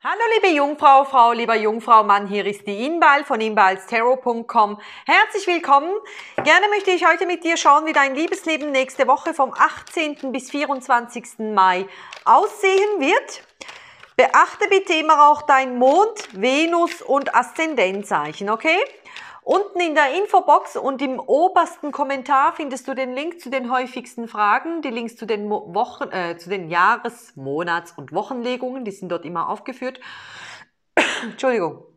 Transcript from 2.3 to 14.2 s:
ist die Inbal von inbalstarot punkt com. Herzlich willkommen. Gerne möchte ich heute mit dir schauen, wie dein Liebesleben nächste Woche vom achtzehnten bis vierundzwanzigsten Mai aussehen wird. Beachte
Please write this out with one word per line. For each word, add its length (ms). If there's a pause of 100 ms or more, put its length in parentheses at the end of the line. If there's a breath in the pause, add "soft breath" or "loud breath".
ist 180
die 220
Inbal 360
von 160
inbalstarot 840
punkt 240
com. 340 (240 loud breath)
Herzlich 400
willkommen. 480 (500 loud breath)
Gerne 260
möchte 200
ich 160
heute 220
mit 160
dir 120
schauen, 300
wie 80
dein 220
Liebesleben 560
nächste 340
Woche 300
vom 180
achtzehnten 760
bis 180
vierundzwanzigsten 1040
Mai 320 (400 loud breath)
aussehen 720
wird. 440 (720 loud breath)
Beachte 540